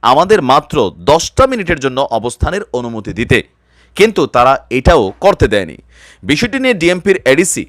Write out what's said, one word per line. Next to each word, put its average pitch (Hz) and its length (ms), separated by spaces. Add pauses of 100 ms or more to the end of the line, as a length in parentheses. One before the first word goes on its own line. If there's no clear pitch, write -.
আমাদের 170 400
মাত্র 131 560
দশটা 156 480
মিনিটের 185 340
জন্য 131 200
অবস্থানের 123 600 (120)
অনুমতি 117 400
দিতে, 95 300 (520)
কিন্তু 196 320
তারা 127 440
এটাও 123 500
করতে 175 280
দেয়নি।" 95 280 (460)
বিষয়টি 208 360
নিয়ে 254 160
ডিএমপির 180 500
এডিসি 139 440